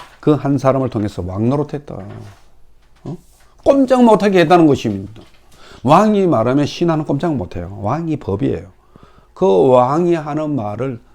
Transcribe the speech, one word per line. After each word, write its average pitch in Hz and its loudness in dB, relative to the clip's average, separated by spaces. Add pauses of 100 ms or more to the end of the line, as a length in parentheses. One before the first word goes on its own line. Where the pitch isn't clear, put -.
(200)
그 151 2
한 139 -2
사람을 127 0
통해서 104 -4
왕노릇했다. 131 -4 (1080)
어? - -12 (480)
꼼짝 262 4
못하게 196 4
했다는 170 4
것입니다. 107 -2 (600)
왕이 196 4
말하면 131 2
신하는 160 -2
꼼짝 151 -2
못해요. 92 -8
왕이 151 -4
법이에요. 110 -4 (600)
그 185 2
왕이 143 2
하는 151 -6
말을, 113 -6 (140)